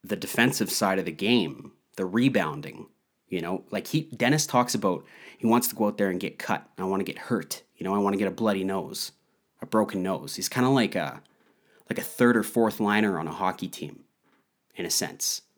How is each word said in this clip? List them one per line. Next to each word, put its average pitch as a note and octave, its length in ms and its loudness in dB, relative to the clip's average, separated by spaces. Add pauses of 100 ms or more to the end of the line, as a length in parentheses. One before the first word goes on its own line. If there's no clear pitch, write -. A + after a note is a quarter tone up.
the - 120 -4
defensive A#2 560 2
side F#2+ 260 2
of F2+ 80 -2
the F2+ 60 -4
game, F#2+ 600 0 (260)
the F#2+ 80 -2
rebounding, F#2 800 0 (400)
you F2+ 140 -4
know, F2+ 280 -4
like, G2+ 180 -6
he, D#3 160 0 (120)
Dennis C#3 300 4
talks B2 280 2
about G#2 320 0 (320)
he - 100 -6
wants A#2+ 200 4
to - 80 -4
go G#2+ 120 0
out G#2 100 -2
there G2+ 120 2
and F2+ 100 -2
get F#2 200 -6
cut. - 280 -4 (100)
"I F#2+ 80 -6
wanna F#2+ 180 0
get - 140 -6
hurt. - 460 -4 (120)
You - 80 -10
know, F#2+ 100 0
I G2+ 60 2
wanna G2+ 180 2
get G2 100 2
a F#2 40 0
bloody G2+ 320 0
nose, F#2+ 480 -4 (500)
a - 40 -10
broken G#2 360 0
nose." F#2+ 340 -4
He's - 120 -4
kinda B2+ 220 0
like B2 260 2
a, C#2+ 260 -4 (680)
like - 100 -4
a G#2+ 40 -6
third A#2+ 340 4
or G#2+ 60 2
fourth A2 360 0
liner G#2 400 2
on D#2+ 80 -4
a D#2 60 -6
hockey F#2 340 -2
team, - 380 -12 (720)
in F2 100 -6
a E2 40 -4
sense. - 520 -2 (160)